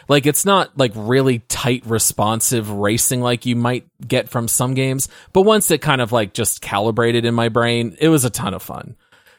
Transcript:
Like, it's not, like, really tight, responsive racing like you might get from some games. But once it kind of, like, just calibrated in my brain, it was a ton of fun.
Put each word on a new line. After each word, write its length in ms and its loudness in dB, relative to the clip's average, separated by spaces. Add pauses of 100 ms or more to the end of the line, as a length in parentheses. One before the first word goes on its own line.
Like, 200 2
it's 180 0
not, 340 2
like, 160 2
really 460 2
tight, 460 -4
responsive 840 -2
racing 500 -2
like 260 -2
you 100 0
might 300 -2 (200)
get 220 -2
from 180 -4
some 280 -2
games. 340 -2 (240)
But 100 4
once 300 4
it 80 0
kind 200 0
of, 120 -2
like, 220 0
just 260 -4
calibrated 640 0
in 100 0
my 140 2
brain, 520 0
it 80 4
was 160 4
a 60 0
ton 240 -6
of 80 -10
fun. 320 -14 (440)